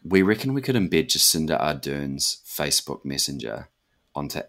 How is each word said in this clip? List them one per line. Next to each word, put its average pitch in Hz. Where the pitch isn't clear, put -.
"We 95
reckon 110
we 135
could 131
embed 90
Jacinda 78
Ardern's 71
Facebook -
Messenger 67
onto 73